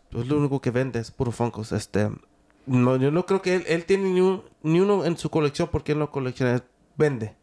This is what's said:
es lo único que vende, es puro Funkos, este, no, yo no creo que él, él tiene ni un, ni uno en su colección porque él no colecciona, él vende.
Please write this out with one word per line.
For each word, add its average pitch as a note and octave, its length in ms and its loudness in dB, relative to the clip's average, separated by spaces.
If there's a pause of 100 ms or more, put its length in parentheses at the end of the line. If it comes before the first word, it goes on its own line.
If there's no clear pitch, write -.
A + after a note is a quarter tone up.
(180)
es A#2 100 -4
lo D3 100 0
único C#3 220 0
que A#2+ 120 -2
vende, B2 280 -2
es A2+ 120 -8
puro A#2+ 200 -4
Funkos, A2+ 400 -4
este, G#2 380 -2 (560)
no, B2+ 300 2
yo C3 160 2
no F3 160 0
creo G3 160 0
que F3+ 140 0
él, E3+ 100 -4
él E3+ 180 -2
tiene G3 240 2
ni F#3 120 2
un, F#3+ 200 2 (220)
ni D#3+ 160 2
uno G3 260 2
en E3 140 0
su D#3 100 -4
colección D#3 420 0
porque D3 200 -2
él D3+ 80 0
no D3 100 -2
colecciona, B2+ 460 0
él A#2+ 80 -2 (340)
vende. C3 440 0